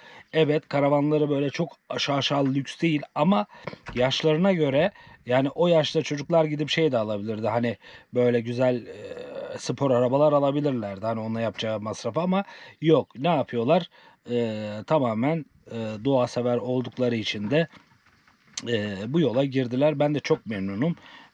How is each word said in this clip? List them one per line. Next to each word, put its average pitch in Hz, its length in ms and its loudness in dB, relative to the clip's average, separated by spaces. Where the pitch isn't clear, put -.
Evet, 151 340 2
karavanları 147 640 2
böyle 143 200 0
çok - 280 -4
aşağı 139 280 -2
aşağı 143 280 0
lüks 135 360 -2
değil 156 200 2
ama 196 300 2
yaşlarına 156 580 2
göre... 151 380 2
Yani 131 240 2
o 165 180 0
yaşta 160 340 2
çocuklar 156 440 0
gidip 147 240 -2
şey 160 220 2
de 123 60 2
alabilirdi. 107 500 -4
Hani 117 300 0
böyle 123 280 4
güzel, 123 340 0
e, - 800 -12
spor 135 340 -2
arabalar 131 420 4
alabilirlerdi. 135 720 0
Hani 113 140 -2
onunla 113 220 -4
yapacağı 110 380 -4
masraf 107 380 -8
ama 185 260 0
yok. 156 360 4
Ne 135 100 -2
yapıyorlar? 143 600 0
E, 110 360 -2
tamamen, 139 580 0
e, 117 40 -8
doğa 131 220 4
sever 120 300 0
oldukları 120 580 -2
için 104 360 -4
de, 156 160 2
e, 104 280 -2
bu 151 120 0
yola 131 260 2
girdiler. 131 540 0
Ben 147 160 2
de 139 40 -2
çok - 260 0
memnunum. 104 500 -2